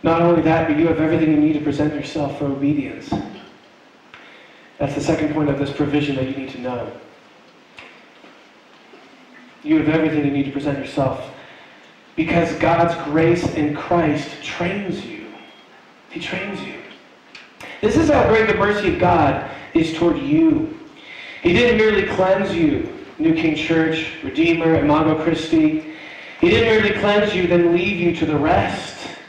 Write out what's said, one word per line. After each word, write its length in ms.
Not 180
only 220
that, 240
but 100
you 120
have 120
everything 300
you 60
need 160
to 80
present 340
yourself 420
for 80
obedience. 680
That's 160
the 80
second 320
point 160
of 80
this 140
provision 460
that 100
you 80
need 160
to 100
know. 300
You 160
have 100
everything 340
you 80
need 140
to 60
present 260
yourself 540
because 380
God's 420
grace 400
in 200
Christ 680
trains 600
you. 200
He 100
trains 420
you. 140
This 140
is 140
how 180
great 200
the 80
mercy 340
of 100
God 500
is 240
toward 200
you. 600
He 120
didn't 240
merely 260
cleanse 520
you, 340
New 140
King 220
Church, 580
Redeemer, 520
Imago 480
Christi. 680
He 100
didn't 200
merely 300
cleanse 360
you, 120
then 260
leave 240
you 180
to 100
the 120
rest. 580